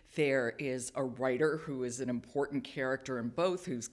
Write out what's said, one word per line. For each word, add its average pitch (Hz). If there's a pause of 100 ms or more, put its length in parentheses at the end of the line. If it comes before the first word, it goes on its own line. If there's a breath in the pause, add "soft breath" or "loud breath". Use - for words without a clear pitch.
(160)
There 135
is 127
a 139
writer 131
who 135
is 123
an 127
important 135
character 131
in 117
both, 180
who's 123